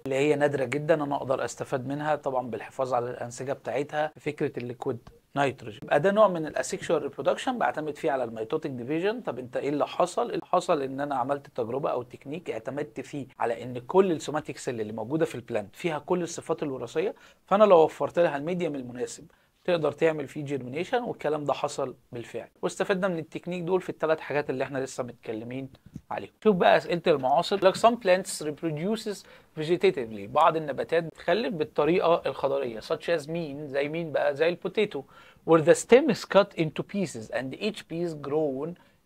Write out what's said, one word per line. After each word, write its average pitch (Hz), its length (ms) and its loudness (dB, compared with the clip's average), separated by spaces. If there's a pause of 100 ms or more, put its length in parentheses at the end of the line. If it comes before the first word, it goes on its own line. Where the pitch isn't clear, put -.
اللي 135 120 -2
هي 147 180 4
نادرة 139 300 2
جدا 147 300 0
أنا 143 220 0
أقدر 131 280 -2
أستفاد 123 420 -6
منها، 147 300 -2
طبعا 127 340 -4
بالحفاظ 127 440 -4
على 120 160 -2
الأنسجة 127 420 -8
بتاعتها، 147 680 -4
فكرة 143 380 -4
الليكويد 123 400 -6 (380)
نيتروجين. 123 460 -2
يبقى - 180 2
ده 180 100 4
نوع 208 180 8
من 170 180 -2
الاسيكشوال 160 560 -2
ريبرودكشن 180 560 -2
بعتمد 151 380 -2
فيه 156 140 -2
على 135 140 0
الميتوتيك 117 460 -4
ديفيجن. 160 500 -2
طب 139 180 -6
انت 127 180 -10
ايه 127 120 -2
اللي 143 180 2
حصل؟ 208 440 0
اللي 165 140 -4
حصل 180 380 2
ان 135 180 -6
انا 143 140 -4
عملت 139 320 -2
تجربه 127 440 -2
او 123 120 -2
تكنيك 139 480 -10
اعتمدت 135 500 -8
فيه 131 260 -10 (120)
على 113 240 -2
ان 123 160 -8
كل 185 340 4
السوماتيك 147 460 -4
سيل 123 220 -4
اللي 107 120 -6
موجوده 117 320 -2
في 160 100 -2
البلانت 113 420 -6
فيها 160 220 -4
كل 180 240 -2
الصفات 160 400 -6
الوراثيه، 151 520 -4 (320)
فانا 208 180 6
لو 190 140 10
وفرت 156 400 4
لها 165 180 4
الميديم 160 380 -2
المناسب 123 520 -8 (380)
تقدر 160 280 2
تعمل 156 360 0
فيه 151 160 -10
جيرمينيشن، 143 580 -4
والكلام 156 420 -4
ده 139 80 0
حصل 139 420 -4 (180)
بالفعل. 117 360 -10 (140)
واستفدنا 190 460 0
من 175 100 -2
التكنيك 175 440 -8
دول 180 180 2
في - 100 -6
الثلاث 156 300 0
حاجات 147 300 -2
اللي 135 140 -2
احنا 135 140 -4
لسه 131 260 -4
متكلمين 120 640 -8 (420)
عليهم. 107 200 -6 (140)
شوف 214 120 6
بقى 190 200 8
اسئله 170 300 -2
المعاصر. 160 580 2
لك 185 120 6
some 233 280 6
plants 185 420 2
reproduces 175 720 -4 (420)
vegetatively، 147 680 0
بعض 156 280 4
النباتات 151 480 -2
بتخلف 208 500 -2
بالطريقه 160 720 2
الخضريه، 135 540 -2
such 160 400 -2
as 139 80 -10
مين؟ 151 400 -6
زي 139 200 -2
مين 160 240 -4
بقى؟ 139 220 2
زي 156 140 2
البوتيتو. 180 540 -2 (480)
Where 165 100 10
the 160 140 8
stem 254 400 6
is - 100 -6 (120)
cut 196 220 6
into 156 240 -2 (120)
pieces 135 360 -6
and 131 240 -4
each 208 260 -6 (120)
piece 170 220 -4 (140)
grown 151 460 -2 (320)